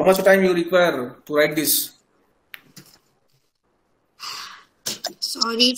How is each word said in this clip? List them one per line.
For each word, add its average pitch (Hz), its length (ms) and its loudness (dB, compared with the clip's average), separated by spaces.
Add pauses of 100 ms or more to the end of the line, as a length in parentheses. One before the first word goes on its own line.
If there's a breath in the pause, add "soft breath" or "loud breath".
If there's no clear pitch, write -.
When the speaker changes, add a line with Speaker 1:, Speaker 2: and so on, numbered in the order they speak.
Speaker 1:
much 190 100 4 (100)
time 190 180 6
you 180 160 2
require 170 340 2 (300)
to - 100 -18
write 151 240 2
this? 139 120 -2 (3500 loud breath)
Speaker 2:
Sorry, 240 440 0